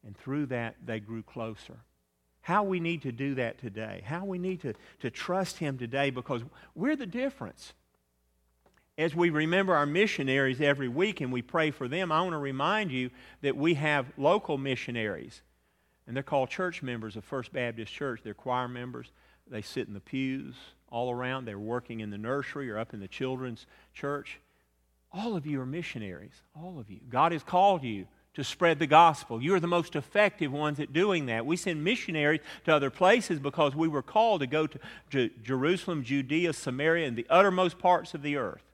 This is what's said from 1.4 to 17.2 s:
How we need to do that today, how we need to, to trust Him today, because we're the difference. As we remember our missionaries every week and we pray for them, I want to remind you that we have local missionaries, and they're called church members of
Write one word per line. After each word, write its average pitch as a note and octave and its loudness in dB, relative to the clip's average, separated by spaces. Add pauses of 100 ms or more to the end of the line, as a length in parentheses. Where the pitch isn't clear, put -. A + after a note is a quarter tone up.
How G3+ 2
we F#3+ 0
need E3 -2
to C3 -4
do C3+ -4
that A#2+ -2
today, G#2+ -8
how D#3+ -6
we F#3 -6
need F3+ -4
to, B2 -6 (260)
to A#2+ -4
trust - -4
Him C#3 -4
today, C3+ 0
because B2 -6 (320)
we're C4 0
the C4 -8
difference. A3+ -6 (1200)
As D#3 0
we F3 4
remember E3+ 4
our D3 4
missionaries C#3 2
every C#3+ 4
week F3 0
and B2+ -2
we B2 -2
pray D#3 0
for C3 -6
them, E3+ -2
I D#3 4
want F3+ 0
to D#3 -4
remind D3 0
you B2+ -2 (300)
that C3+ 0
we D#3+ 4
have D3 2 (120)
local D#3 2
missionaries, A#2+ -4 (640)
and A#2+ -10
they're C3+ -2
called C3+ 0
church F3+ -4
members A2+ -6
of G#2+ -12